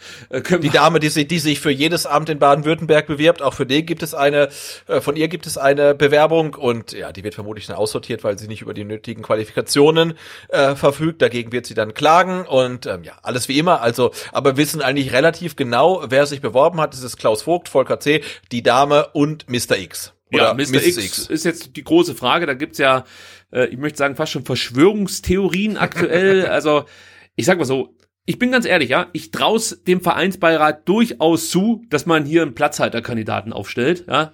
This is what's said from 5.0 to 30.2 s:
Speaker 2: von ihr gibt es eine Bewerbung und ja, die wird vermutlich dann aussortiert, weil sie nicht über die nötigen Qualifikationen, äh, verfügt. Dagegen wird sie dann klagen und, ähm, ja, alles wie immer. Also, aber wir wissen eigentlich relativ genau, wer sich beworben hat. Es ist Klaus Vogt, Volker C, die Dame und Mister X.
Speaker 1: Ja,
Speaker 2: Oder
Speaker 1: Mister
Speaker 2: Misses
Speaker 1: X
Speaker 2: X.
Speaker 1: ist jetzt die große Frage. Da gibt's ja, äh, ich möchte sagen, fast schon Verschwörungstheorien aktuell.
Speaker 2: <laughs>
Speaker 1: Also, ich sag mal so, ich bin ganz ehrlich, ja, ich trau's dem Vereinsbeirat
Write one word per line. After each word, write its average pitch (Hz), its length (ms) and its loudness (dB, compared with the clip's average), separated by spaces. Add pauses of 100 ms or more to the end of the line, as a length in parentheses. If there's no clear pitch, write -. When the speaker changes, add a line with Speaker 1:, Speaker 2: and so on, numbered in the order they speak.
Speaker 2:
von 147 160 -2
ihr 160 100 2
gibt 165 200 -10
es 156 100 -8
eine 143 380 4
Bewerbung 151 580 2
und 117 400 -4
ja, 85 180 -10
die 92 140 -16
wird 104 100 -8
vermutlich 107 300 -14
dann 95 100 -12
aussortiert, 110 480 -4
weil 104 140 -2
sie 107 100 -14
nicht 107 140 -12
über 107 120 -12
die 104 120 -10
nötigen 110 360 -12
Qualifikationen, 143 920 2 (360)
äh, 139 260 2
verfügt. 156 460 0
Dagegen 117 300 0
wird 120 140 -6
sie - 80 -16
dann 107 200 -4
klagen 180 520 2
und, 127 400 0
ähm, 92 180 -8
ja, 80 180 -20
alles 120 280 -6
wie 135 80 0
immer. 165 240 2
Also, 120 300 0 (200)
aber 120 200 2
wir 127 60 -4
wissen 147 240 -2
eigentlich 131 300 -2
relativ 156 460 0
genau, 143 500 2
wer 135 180 2
sich 143 140 -8
beworben 139 400 2
hat. 151 140 -2
Es 131 100 -14
ist 120 140 -12
Klaus 113 240 0
Vogt, 175 260 -2
Volker 127 320 0
C, 147 240 0 (300)
die 120 100 -6
Dame 143 480 4
und 151 380 -2
Mister 123 280 -2
X. - 360 -14 (180)
Speaker 1:
Ja, 120 120 2
Speaker 2:
Oder 113 100 2
Speaker 1:
Mister 135 240 -2
Speaker 2:
Misses 175 260 2
Speaker 1:
X - 140 -8
Speaker 2:
X. - 100 -8
Speaker 1:
ist 156 160 -4
jetzt - 320 -6
die 147 80 -12
große 165 320 2
Frage. 147 300 0
Da 143 80 -4
gibt's 135 240 -8
ja, 131 260 2 (480)
äh, 127 140 2
ich - 120 -8
möchte 147 200 -6
sagen, 139 180 0
fast 156 160 -4
schon 135 140 -8
Verschwörungstheorien 185 1300 0
aktuell. 175 720 0
Speaker 2:
<laughs> - 40 -4
Speaker 1:
Also, 147 360 0 (500)
ich 117 100 -4
sag 185 120 4
mal 156 80 -2
so, 131 300 -2 (300)
ich 165 120 -4
bin 247 140 0
ganz 254 160 0
ehrlich, 156 220 2
ja, 160 240 0
ich - 180 -10
trau's 208 560 -2
dem 180 140 2
Vereinsbeirat 160 840 0